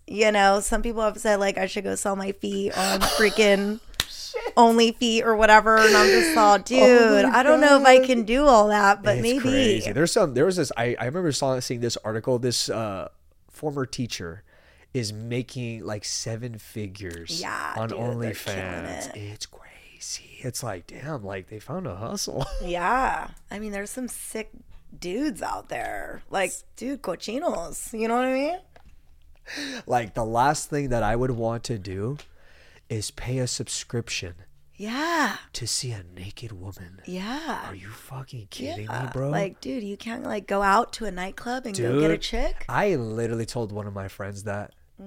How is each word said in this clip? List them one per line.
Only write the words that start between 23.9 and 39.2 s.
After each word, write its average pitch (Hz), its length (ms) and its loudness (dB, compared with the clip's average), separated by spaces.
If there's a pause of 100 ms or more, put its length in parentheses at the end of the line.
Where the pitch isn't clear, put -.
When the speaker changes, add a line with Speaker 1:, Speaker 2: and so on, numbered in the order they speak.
Speaker 1:
some 254 180 -8
sick - 420 -12 (480)
dudes 214 440 -6
out - 260 -8
there. 110 600 -10
Like, 185 220 -2 (240)
dude, 262 260 -8
cochinos. 208 960 -6
You 220 100 0
know 233 80 0
what 254 100 0
I 262 60 -2
mean? 294 260 -2 (1300)
Speaker 2:
Like, 127 280 -2
the 123 100 -4
last 120 460 0
thing 143 180 -4
that 120 140 0
I 107 120 0
would 127 160 -2
want 117 340 -4
to 117 140 -6
do 98 400 -8 (680)
is 110 240 -6
pay 123 260 -6
a 127 80 -2
subscription - 880 -8 (400)
Speaker 1:
Yeah. 277 640 -4 (160)
Speaker 2:
to - 160 -10
see - 240 -6
a 101 100 -12
naked 90 500 -16
woman. 92 520 -16
Speaker 1:
Yeah. 220 640 -10
Speaker 2:
Are - 60 -14
you 95 160 -16
fucking 131 600 -16
kidding 294 280 -10
me, 110 140 -10
Speaker 1:
Yeah. 123 200 -6
Speaker 2:
bro? 131 180 -4